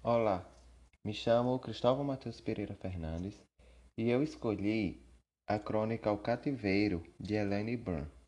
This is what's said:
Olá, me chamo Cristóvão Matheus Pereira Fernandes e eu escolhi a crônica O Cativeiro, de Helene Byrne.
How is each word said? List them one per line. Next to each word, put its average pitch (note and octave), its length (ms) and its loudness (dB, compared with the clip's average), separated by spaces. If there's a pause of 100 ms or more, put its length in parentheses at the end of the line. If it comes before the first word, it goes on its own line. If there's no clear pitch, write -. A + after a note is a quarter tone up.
Olá, A2 400 2 (640)
me G#2+ 80 -4
chamo A#2+ 460 4
Cristóvão B2 440 0
Matheus C3 380 -6
Pereira G#2 320 -4
Fernandes F2+ 680 -6 (560)
e A2+ 140 0
eu B2+ 140 4
escolhi G#2 760 0 (480)
a G#2+ 120 2
crônica A2 520 0
O G2+ 60 2
Cativeiro, G#2 880 2 (140)
de G#2 160 -2
Helene G#2 420 0
Byrne. E2 300 -4 (200)